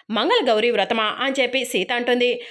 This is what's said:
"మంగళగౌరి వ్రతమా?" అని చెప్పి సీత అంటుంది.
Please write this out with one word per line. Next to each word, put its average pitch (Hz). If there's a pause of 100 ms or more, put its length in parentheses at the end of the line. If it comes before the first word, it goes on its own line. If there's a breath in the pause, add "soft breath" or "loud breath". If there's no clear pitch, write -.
(100)
"మంగళగౌరి 240
వ్రతమా?" 214 (100)
అని 269
చెప్పి 262
సీత 208
అంటుంది. 240 (180 loud breath)